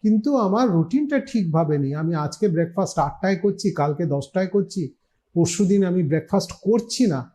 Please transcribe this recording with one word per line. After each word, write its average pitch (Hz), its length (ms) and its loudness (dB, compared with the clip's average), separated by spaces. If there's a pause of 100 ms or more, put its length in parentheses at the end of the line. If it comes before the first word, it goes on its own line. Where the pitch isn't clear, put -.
কিন্তু 220 340 2
আমার 220 340 2
রুটিনটা 262 500 0
ঠিকভাবে 165 580 0
নেই। 143 160 -2
আমি 160 200 -2
আজকে 151 340 -2
ব্রেকফাস্ট 170 500 -2
আটটায় 185 380 0
করছি, 196 340 0
কালকে 151 360 -2
দশটায় 143 400 -2
করছি, 185 480 -2 (400)
পরশুদিন 190 500 2
আমি 180 180 0
ব্রেকফাস্ট 160 500 -2
করছি 226 540 0
না 135 280 -2